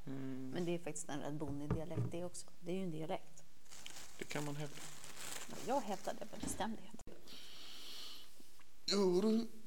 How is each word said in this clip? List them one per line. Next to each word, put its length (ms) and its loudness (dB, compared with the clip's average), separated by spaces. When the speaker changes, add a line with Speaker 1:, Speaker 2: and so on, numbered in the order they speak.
Speaker 1:
Mm. 440 -2
Speaker 2:
Men 140 2
det 100 2
är 40 2
faktiskt 300 -2
en 120 0
rätt 140 -2
bonnig 400 0
dialekt 360 0
det 140 -2
också. 220 -2
Det 120 -2
är 40 2
ju 60 0
en 80 0
dialekt. 540 -2
Speaker 1:
Det 80 -2
kan 180 0
man 120 0
hävda. 200 -2
Speaker 2:
Ja, 80 -4
jag 140 4
hävdar 380 0
det 120 -2
med 100 -2
bestämdhet. 640 -2
Speaker 1:
Jo, 340 8
du, 260 6